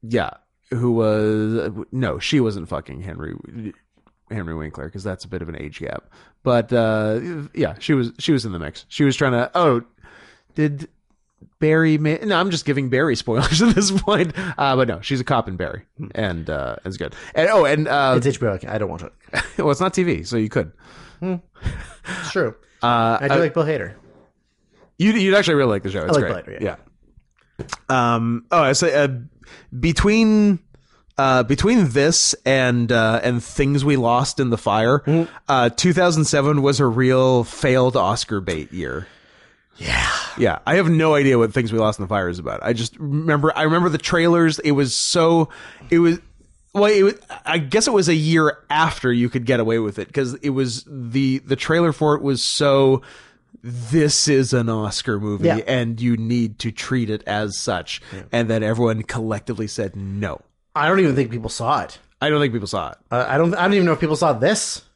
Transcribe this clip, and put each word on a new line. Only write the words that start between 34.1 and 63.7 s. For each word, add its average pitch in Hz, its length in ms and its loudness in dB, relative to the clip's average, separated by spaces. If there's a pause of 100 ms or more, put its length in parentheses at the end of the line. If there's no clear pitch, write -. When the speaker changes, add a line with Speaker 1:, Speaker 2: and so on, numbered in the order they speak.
Speaker 1:
in 131 100 0
the 117 80 0
Fire, 110 420 2
Speaker 2:
Mm-hmm. 165 320 0 (160)
Speaker 1:
uh, 127 220 2
two 180 240 2
thousand 170 320 2
seven 143 360 2
was 139 180 2
a 143 60 4
real 127 580 4
failed 127 520 0
Oscar 104 460 0
bait 85 320 -6
year. 78 340 -8 (720)
Speaker 2:
Yeah. - 340 -2 (260)
Speaker 1:
Yeah. 104 300 0
I 139 80 0
have 180 140 2
no 160 260 4
idea 135 220 4
what 113 160 2
Things 117 200 -2
We 110 60 0
Lost 107 200 0
in 104 40 -6
the 87 60 -8
Fire 95 200 0
is 87 100 -6
about. 64 240 -8
I 117 100 -2
just 117 260 -6
remember, 151 580 0
I 156 60 0
remember 170 260 2
the 151 80 -2
trailers. 170 600 2
It 151 120 0
was 139 240 0
so, 165 540 2 (400)
it 170 100 4
was, 170 200 4 (540)
well, 202 180 4
it 202 120 6
was, 202 120 4 (300)
I 165 140 -2
guess 165 280 0
it 262 60 0
was 196 160 4
a 170 60 4
year 156 420 2 (120)
after 151 420 0
you 120 180 2
could 123 160 -6
get 123 140 2
away 113 200 0
with 107 200 -4
it, 95 140 -8
'cause 131 220 -2
it 143 160 -4
was 131 360 -2
the, 131 520 -2
the 135 160 -4
trailer 165 360 0
for 147 240 2
it 143 80 -4
was 135 180 0
so, 135 640 2 (600)
"This 123 640 0
is 135 260 4
an 117 160 0
Oscar 107 500 -4
movie, 104 300 -2
Speaker 2:
Yeah. 113 80 0 (100)
Speaker 1:
and 117 340 -2
you 120 160 0
need 113 420 -2
to 117 120 -6
treat 117 400 -4
it 107 160 -6
as 104 320 -4
such." - 420 -6 (100)
Speaker 2:
Yeah. 95 200 -14
Speaker 1:
And 117 180 0
then 113 140 0
everyone 110 400 0
collectively 110 640 -6
said 101 280 -8
no. 98 460 -8 (340)
Speaker 2:
I 151 120 0
don't 190 120 4
even 151 160 4
think 131 140 0
people 113 220 -8
saw 120 300 -2
it. - 180 -12 (220)
Speaker 1:
I 143 80 0
don't 151 120 2
think 131 120 0
people 104 140 -4
saw 90 240 -6
it. - 60 -20 (140)
Speaker 2:
Uh, 123 160 0
I 135 100 0
don't, 170 160 2
I 185 100 -2
don't 196 120 2